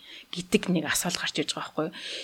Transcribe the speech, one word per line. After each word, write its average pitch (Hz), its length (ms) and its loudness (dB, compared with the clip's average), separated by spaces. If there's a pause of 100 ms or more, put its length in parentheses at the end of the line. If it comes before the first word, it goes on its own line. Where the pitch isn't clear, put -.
(340)
гэдэг 180 320 2
нэг 160 240 4
асуулт - 240 2
гарч - 320 0
иж - 80 -2
байгаа - 80 -4
байхгүй - 240 -2
юу? 190 80 -6 (300)